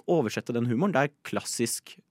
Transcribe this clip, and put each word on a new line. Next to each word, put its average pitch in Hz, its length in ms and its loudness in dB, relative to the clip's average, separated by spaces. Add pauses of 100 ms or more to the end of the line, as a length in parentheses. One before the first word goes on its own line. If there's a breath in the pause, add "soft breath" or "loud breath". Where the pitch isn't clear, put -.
oversette 123 480 0
den 117 160 0
humoren. 160 220 2
Det 131 100 4
er 147 80 -2 (140)
klassisk - 720 -4 (140)